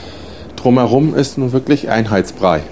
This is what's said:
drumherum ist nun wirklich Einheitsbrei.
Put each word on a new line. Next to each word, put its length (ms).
drumherum 580
ist 240
nun 140
wirklich 360
Einheitsbrei. 720